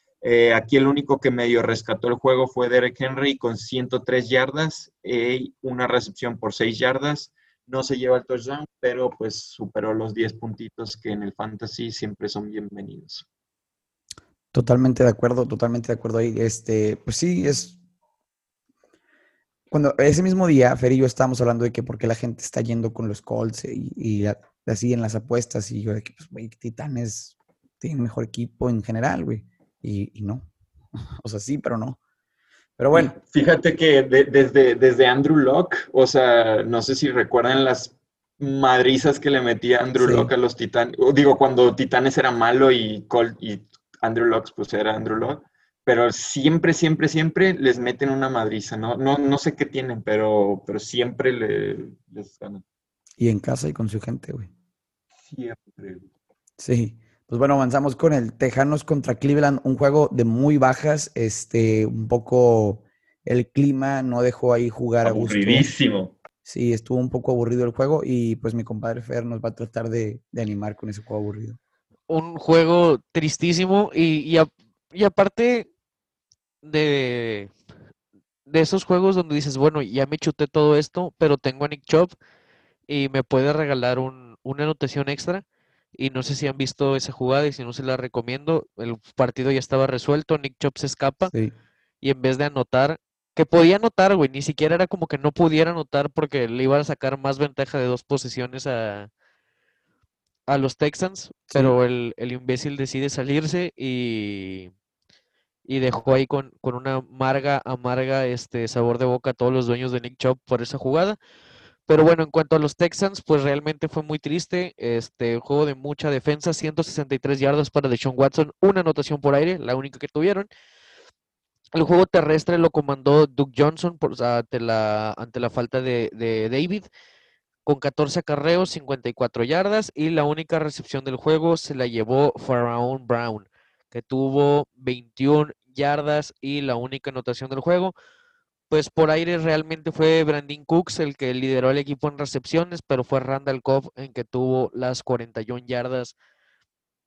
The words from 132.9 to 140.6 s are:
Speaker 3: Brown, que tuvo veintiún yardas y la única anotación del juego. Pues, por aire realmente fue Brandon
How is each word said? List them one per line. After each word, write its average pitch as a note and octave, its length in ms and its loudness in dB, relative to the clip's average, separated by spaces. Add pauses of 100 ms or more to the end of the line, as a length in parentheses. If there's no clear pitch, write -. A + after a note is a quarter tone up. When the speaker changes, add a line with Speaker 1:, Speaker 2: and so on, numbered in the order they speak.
Speaker 3:
Brown, A#2 480 -4 (440)
que A#2 100 -12
tuvo C#3+ 720 0
veintiún C3 800 0 (140)
yardas D3 760 -4
y C#3+ 200 -6
la C3 160 -4
única C3 340 -10
anotación C3 400 -8
del C3+ 80 -8
juego. F3+ 340 0 (760)
Pues, D3+ 200 0
por D#3 220 2
aire E3+ 260 0
realmente D#3+ 540 -2
fue D#3+ 320 4
Brandon D3 420 -4